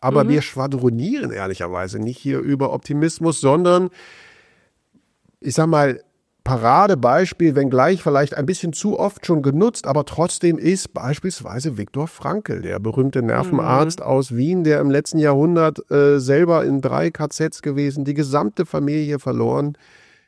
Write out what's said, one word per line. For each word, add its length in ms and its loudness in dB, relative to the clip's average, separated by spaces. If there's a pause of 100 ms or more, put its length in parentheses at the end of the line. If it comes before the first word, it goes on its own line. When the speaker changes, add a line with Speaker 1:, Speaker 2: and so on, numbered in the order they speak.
Speaker 1:
Aber 220 2
Speaker 2:
Mhm. 60 0
Speaker 1:
wir 120 4
schwadronieren 880 -2
ehrlicherweise 680 -6
nicht 180 -6
hier 220 -4
über 340 -2
Optimismus, 680 -2
sondern 500 4 (1500)
ich 160 -6
sag 120 2
mal, 340 2 (420)
Paradebeispiel, 1120 4
wenngleich 460 2
vielleicht 340 0
ein 100 -4
bisschen 260 -4
zu 260 -4
oft 280 -4
schon 160 2
genutzt, 440 0
aber 200 -2
trotzdem 520 -2
ist 360 -2
beispielsweise 840 -6
Viktor 300 -6
Frankl, 540 -8
der 180 -6
berühmte 420 -2
Nervenarzt 800 0
Speaker 2:
Mhm. 60 -10
Speaker 1:
aus 300 -2
Wien, 280 0
der 160 2
im 100 2
letzten 300 0
Jahrhundert, 720 2
äh, 280 6
selber 440 2
in 180 0
drei 300 0
K 180 -6
Zs 320 -4
gewesen, 440 -2
die 80 -4
gesamte 520 -2
Familie 540 -2
verloren, 580 -2 (500)